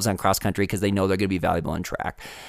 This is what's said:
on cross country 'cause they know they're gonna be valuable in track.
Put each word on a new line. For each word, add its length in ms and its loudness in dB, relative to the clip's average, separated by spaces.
on 120 2
cross 220 2
country 280 0
'cause 140 -2
they 100 2
know 160 2
they're 100 2
gonna 100 0
be 100 0
valuable 360 0
in 80 -4
track. 380 -4